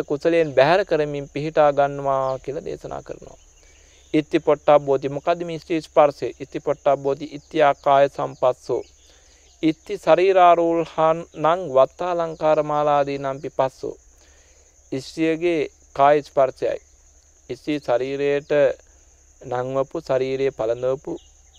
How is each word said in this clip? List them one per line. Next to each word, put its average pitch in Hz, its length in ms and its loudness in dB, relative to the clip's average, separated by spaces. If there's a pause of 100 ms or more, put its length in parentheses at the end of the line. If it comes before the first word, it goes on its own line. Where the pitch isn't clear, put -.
කුසලයෙන් 160 480 0
බැහැර 156 300 4
කරමින් 147 440 -4
පිහිටා 151 440 0
ගන්නවා 139 680 -2
කියලා 139 260 -10
දේශනා - 380 -12
කරනවා. - 360 -18 (760)
ඉත්ති 156 260 0
පොට්ටබ්බෝති. 143 680 2
මොකද්ද 170 360 -4
මේ 165 140 -10
ස්ත්‍රී 160 220 -6
ස්පර්ශය? 147 480 0 (120)
ඉත්ති 143 200 -12
පොට්ටබ්බෝති 139 720 -2
ඉත්‍යා 147 420 0
කාය 143 340 2
සම්පස්සෝ. 131 760 -4 (800)
ඉත්ති 160 360 -4
ශරීරාරෝහණං 170 1700 2
වත්තාලංකාර 156 920 0
මාලාදීනම් 143 800 -2
පිපස්සෝ. - 560 -6 (960)
ස්ත්‍රියගේ 160 680 -2 (300)
කාය 143 320 4
ස්පර්ශයයි. 131 560 -2 (720)
ස්ත්‍රී 147 300 -6
ශරීරයට 139 720 -2 (880)
නංවපු, 135 580 -6
ශරීරයේ 135 500 -2
පළඳවපු, 123 600 -4 (460)